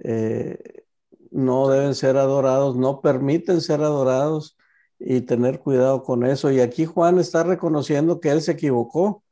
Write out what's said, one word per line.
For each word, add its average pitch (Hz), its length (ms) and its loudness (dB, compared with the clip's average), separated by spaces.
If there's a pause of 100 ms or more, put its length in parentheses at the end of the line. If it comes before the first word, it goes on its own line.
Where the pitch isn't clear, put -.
eh, - 800 -6 (460)
no 131 380 0
deben 135 260 2
ser 135 220 2
adorados, 135 600 2
no 131 260 0
permiten 151 580 0
ser 147 220 -2
adorados, 147 720 0 (420)
y 127 240 -2
tener 123 380 0
cuidado 131 420 2
con 120 220 -2
eso. 139 260 0
Y 131 100 2
aquí 123 260 0
Juan 175 320 2
está 165 260 0
reconociendo 160 760 0
que 156 100 0
él 156 120 2
se 170 100 -2
equivocó, 151 800 -2